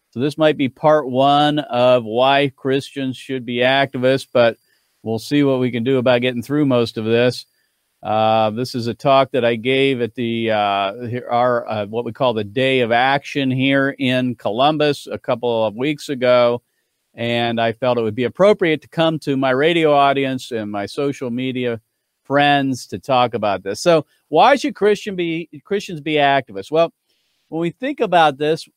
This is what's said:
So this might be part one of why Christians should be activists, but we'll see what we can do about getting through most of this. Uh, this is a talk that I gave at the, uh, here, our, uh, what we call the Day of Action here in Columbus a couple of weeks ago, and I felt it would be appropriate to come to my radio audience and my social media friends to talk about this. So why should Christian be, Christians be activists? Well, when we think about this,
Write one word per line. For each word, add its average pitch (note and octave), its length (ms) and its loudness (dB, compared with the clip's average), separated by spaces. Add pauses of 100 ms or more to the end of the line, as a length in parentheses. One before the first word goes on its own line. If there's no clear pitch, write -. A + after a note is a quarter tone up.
(100)
So A#2 100 -8
this C#3+ 160 -2
might D#3 220 2
be C#3 100 0
part D3+ 400 2
one C#3+ 520 2
of B2 440 2
why C3 500 2
Christians C3+ 600 -6
should B2+ 300 -10
be A#2+ 120 -4
activists, C3 720 0
but A#2 280 2 (440)
we'll A2 160 -4
see C#3+ 260 0
what C3+ 160 2
we B2+ 100 0
can A#2 140 -4
do C3+ 120 0
about B2 240 2
getting B2 220 -2
through D3 240 -2
most A#2+ 320 0
of A2 80 -6
this. A#2+ 400 0 (560)
Uh, A2 480 0
this A#2+ 240 -8
is A#2 120 -4
a A#2 60 -4
talk C3+ 380 2
that A#2+ 160 0
I A#2+ 80 2
gave C3 480 0
at A2 120 -6
the, A#2 360 -2
uh, G2+ 560 -2
here, A#2+ 240 -8
our, A#2+ 360 0
uh, G#2+ 200 -4
what A2+ 180 -6
we A#2+ 80 -8
call B2 220 0
the G#2+ 100 -4
Day B2+ 360 0
of A2+ 120 0
Action C3+ 580 0
here C3+ 480 0
in B2+ 360 0
Columbus C#3+ 760 0
a G#2+ 60 -8
couple A#2 480 -2
of G#2 100 -2
weeks C#3+ 360 -6
ago, B2 500 2 (540)
and A#2 440 -4
I A#2 140 0
felt B2 240 -2
it A#2 60 -2
would A2 120 -4
be A#2+ 100 -2
appropriate F3+ 580 2
to - 60 -20
come D#3+ 320 -2
to C#3 180 -2
my C3+ 100 0
radio D3+ 460 2
audience C3+ 580 0
and G#2+ 180 -6
my G2+ 140 -6
social C#3 460 -6
media B2 500 -4 (440)
friends C#3 640 0
to G#2 100 -10
talk B2 340 0
about G2+ 300 -2
this. G2 180 -8
So E3 240 2 (240)
why G#3 280 4
should C4 180 -6
Christian G3+ 420 -2
be, E3+ 320 -6 (160)
Christians G3 380 -8
be D3+ 140 -2
activists? C#3 540 0
Well, D#3+ 220 0 (560)
when D#3+ 140 -6
we E3+ 80 -2
think C4 300 -8
about E3 360 2
this, D3+ 400 -4